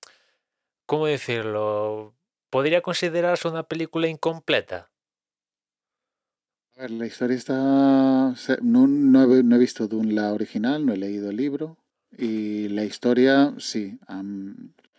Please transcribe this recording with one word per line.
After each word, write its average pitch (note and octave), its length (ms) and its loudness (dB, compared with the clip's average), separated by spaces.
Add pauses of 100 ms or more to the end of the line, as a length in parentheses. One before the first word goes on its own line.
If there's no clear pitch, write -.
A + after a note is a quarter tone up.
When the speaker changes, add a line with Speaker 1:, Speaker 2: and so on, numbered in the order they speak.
(880)
Speaker 1:
¿cómo D#3 200 -2
decirlo? G#2+ 1080 -4 (360)
Podría D#3 300 0
considerarse F3 680 -2
una D#3+ 160 -6
película D#3+ 440 -4
incompleta. D#3 840 -4 (1900)
Speaker 2:
A C3 60 -20
ver, A#2+ 100 -10
la A2+ 140 -6
historia B2 300 -4
está, C3+ 1000 2
se-, - 260 -2
no, B2 240 6
no C#3 360 6 (120)
he, C3 80 6
no A#2+ 140 4
he - 20 6
visto B2 300 0
Dune A2 240 -2
la G#2 200 0
original, A#2 540 -2
no A2+ 60 2
he G2 40 -4
leído G2+ 340 -6
el G2+ 60 -6
libro. D3 400 -6 (400)
Y G#2+ 520 -4
la G#2 160 -2
historia, C3 720 4
sí, G#2 480 -8
am, G2 640 -12 (260)